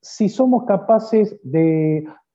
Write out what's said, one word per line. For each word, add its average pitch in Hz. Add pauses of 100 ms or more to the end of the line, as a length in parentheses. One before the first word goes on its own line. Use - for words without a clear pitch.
si -
somos 247
capaces 214
de, 156 (280)